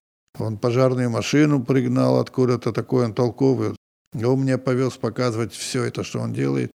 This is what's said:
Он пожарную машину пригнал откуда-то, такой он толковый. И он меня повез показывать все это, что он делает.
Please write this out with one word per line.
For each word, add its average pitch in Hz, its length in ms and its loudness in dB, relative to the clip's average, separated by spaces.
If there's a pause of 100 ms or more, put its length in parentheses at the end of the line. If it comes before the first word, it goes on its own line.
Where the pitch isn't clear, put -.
(380)
Он 107 200 -6
пожарную 123 520 2
машину 143 520 2
пригнал 127 560 2
откуда-то, 120 540 0
такой 123 320 0
он 107 100 -4
толковый. 117 600 0 (420)
И 110 60 -2
он 131 180 2
меня 131 160 0
повез 127 380 -2
показывать 113 560 -4
все - 320 -6
это, 117 180 -6
что - 160 -8
он 117 140 -6
делает. 135 420 -2